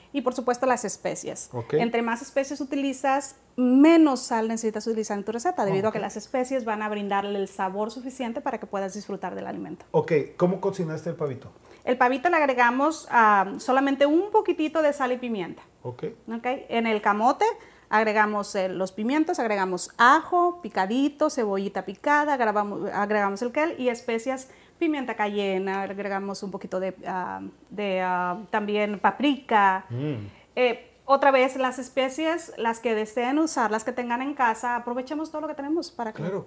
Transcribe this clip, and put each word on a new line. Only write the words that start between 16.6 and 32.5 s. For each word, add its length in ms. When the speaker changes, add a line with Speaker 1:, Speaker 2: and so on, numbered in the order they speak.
Speaker 1:
en 200
el 120
camote 460
agregamos, 640
eh, 140
los 240
pimientos, 460
agregamos 600
ajo 640
picadito, 680
cebollita 540
picada, 500
agregamos, 580
agregamos 500
el 100
kel 260
y 100
especias, 600
pimienta 360
cayena, 680
agregamos 600
un 80
poquito 300
de, 140
ah, 340
de, 300
ah, 380
también 480
paprika. 920
Speaker 2:
Mm. 240
Speaker 1:
Eh, 300
otra 280
vez, 240
las 240
especies, 760